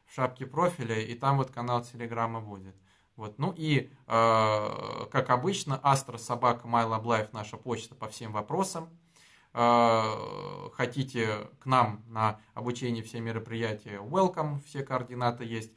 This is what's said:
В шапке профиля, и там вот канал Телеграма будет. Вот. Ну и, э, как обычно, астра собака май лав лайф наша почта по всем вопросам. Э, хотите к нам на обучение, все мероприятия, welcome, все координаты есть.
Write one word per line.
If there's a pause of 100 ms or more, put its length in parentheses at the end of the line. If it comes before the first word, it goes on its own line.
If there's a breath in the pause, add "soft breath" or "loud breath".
В
шапке
профиля,
и
там
вот
канал
Телеграма
будет. (440 soft breath)
Вот.
Ну
и, (160 loud breath)
э,
как
обычно,
астра
собака
май
лав
лайф
наша
почта
по
всем
вопросам. (680 soft breath)
Э,
хотите (100)
к
нам
на (140)
обучение,
все
мероприятия,
welcome,
все
координаты
есть.